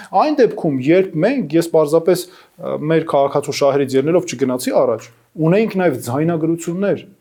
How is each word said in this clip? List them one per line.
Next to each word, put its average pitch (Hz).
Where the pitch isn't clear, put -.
Այն 294
դեպքում, 175
երբ 175
մենք, 175
ես 165
պարզապես, 165
ը, -
մեր 156
քաղաքացու 139
շահերից 139
ելնելով 160
չգնացի 127
առաջ, 127
ունեինք 185
նաև 185
ձայնագրություններ 165